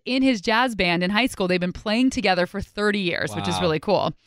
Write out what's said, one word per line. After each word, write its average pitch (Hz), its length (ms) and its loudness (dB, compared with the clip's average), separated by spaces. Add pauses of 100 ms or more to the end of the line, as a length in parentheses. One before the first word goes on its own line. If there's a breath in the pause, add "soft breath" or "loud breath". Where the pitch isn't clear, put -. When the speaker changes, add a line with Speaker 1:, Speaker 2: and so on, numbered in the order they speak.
Speaker 1:
in 262 180 0
his 254 200 2
jazz 226 340 0
band 175 260 2
in 180 100 0
high 226 160 2
school. 190 200 -2
They've 180 140 2
been 180 100 -2
playing 233 380 0
together 185 360 0
for 196 140 -10
thirty 208 400 -2
years, 175 340 -4
which - 140 -4
is - 80 0
Speaker 2:
Wow. 180 60 -2
Speaker 1:
really 160 180 0
cool. - 320 0 (160 soft breath)